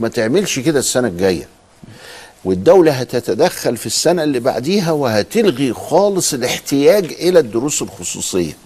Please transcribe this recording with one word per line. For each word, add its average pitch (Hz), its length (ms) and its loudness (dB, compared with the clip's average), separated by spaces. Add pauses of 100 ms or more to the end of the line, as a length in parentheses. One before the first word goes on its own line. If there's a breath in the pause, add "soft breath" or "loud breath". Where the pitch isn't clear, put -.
ما 117 80 0
تعملش 135 500 0
كده 139 200 0
السنة 123 300 0
الجاية. 90 400 -2 (960 loud breath)
والدولة 147 480 4
هتتدخل 127 840 -2
في - 100 -8
السنة 160 360 0
اللي 143 180 -2
بعديها 160 520 0
وهتلغي 139 800 0
خالص 185 640 0
الاحتياج 143 680 2
إلى 170 340 0
الدروس 123 440 -2
الخصوصية". 90 720 -6 (140)